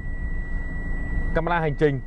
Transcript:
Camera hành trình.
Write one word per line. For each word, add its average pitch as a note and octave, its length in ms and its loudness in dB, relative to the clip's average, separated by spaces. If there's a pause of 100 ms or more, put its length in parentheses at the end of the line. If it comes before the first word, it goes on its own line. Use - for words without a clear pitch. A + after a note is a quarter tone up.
(1400)
Camera E3+ 240 2
hành D#3 200 2
trình. C#3 280 4